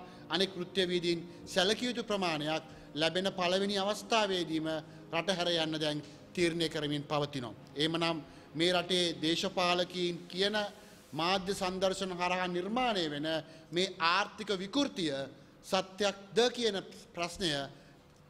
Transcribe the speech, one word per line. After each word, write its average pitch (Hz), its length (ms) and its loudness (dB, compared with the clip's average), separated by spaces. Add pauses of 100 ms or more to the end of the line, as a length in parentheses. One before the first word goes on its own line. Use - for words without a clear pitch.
(260)
අනෙක් 185 260 0
වෘත්තීය 180 360 -2
වීදීන් 175 320 2 (240)
සැලකිය 208 460 2
යුතු 240 140 -2
ප්‍රමාණයක් 160 600 -2 (280)
ලැබෙන 165 400 2
පළවෙනි 190 460 2
අවස්ථාවේදීම 190 920 0 (420)
රට 170 220 0
හැර 175 200 2
යන්න 160 280 0
දැන් 151 240 0 (280)
තීරණය 170 380 4
කරමින් 147 340 -2
පවතිනවා. 143 520 -2 (160)
එහෙමනම් 165 460 0 (320)
මේ 170 240 2
රටේ 175 440 2
දේශපාලකීන් 175 1000 0 (100)
කියන 202 320 0 (520)
මාධ්‍ය 180 440 0
සන්දර්ශන 190 580 0
හරහා 180 360 0
නිර්මාණය 196 640 0
වෙන 147 180 -4 (400)
මේ 185 260 0 (120)
ආර්ථික 202 480 2
විකෘතිය 196 580 0 (480)
සත්‍යක්ද 190 800 -2 (120)
කියන 233 280 0 (320)
ප්‍රශ්නය 175 400 -2 (800)